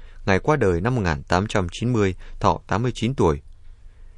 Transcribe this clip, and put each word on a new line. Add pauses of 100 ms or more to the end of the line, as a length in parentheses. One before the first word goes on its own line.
(260)
Ngài
qua
đời
năm
một
nghìn
tám
trăm
chín
mươi, (240)
thọ
tám
mươi
chín
tuổi. (760)